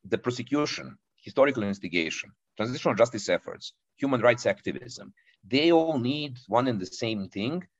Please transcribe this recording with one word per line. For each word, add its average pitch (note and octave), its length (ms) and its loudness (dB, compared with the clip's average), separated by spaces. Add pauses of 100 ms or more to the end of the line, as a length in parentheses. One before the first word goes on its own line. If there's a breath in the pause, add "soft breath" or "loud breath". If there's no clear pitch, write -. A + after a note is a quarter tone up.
the G#2 120 0
prosecution, B2 800 -4 (240)
historical C3 420 2
investigation, F2 680 -2 (240)
transitional B2+ 400 -2
justice A2 320 2
efforts, - 460 -4 (240)
human C3+ 240 0
rights A#2+ 240 4
activism, - 680 -6 (320 soft breath)
they D3 280 4
all D#3+ 260 2
need C#3 380 -4 (100)
one A#2+ 200 2
and A2+ 120 0
the F2+ 60 -6
same G#2+ 420 -4
thing C3+ 400 -6 (120)